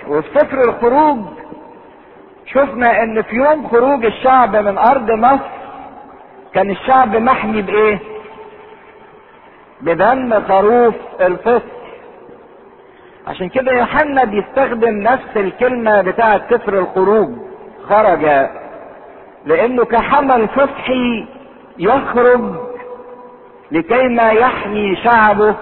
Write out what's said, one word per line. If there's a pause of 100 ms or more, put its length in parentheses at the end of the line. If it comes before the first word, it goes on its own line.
وفي
سفر
الخروج (1300)
شفنا
إن
في
يوم
خروج
الشعب
من
أرض
مصر (1040)
كان
الشعب
محمي
بإيه؟ (1800)
بدم
خروف (260)
الفصح. (1400)
عشان
كده
يوحنا
بيستخدم
نفس
الكلمة
بتاعة
سفر
الخروج، (600)
خرج، (960)
لأنه
كحمل
فصحي (520)
يخرج (1300)
لكي
ما
يحمي
شعبه